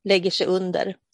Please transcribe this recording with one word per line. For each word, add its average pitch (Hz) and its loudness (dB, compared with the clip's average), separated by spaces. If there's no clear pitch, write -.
lägger 185 2
sig - 0
under. 185 -2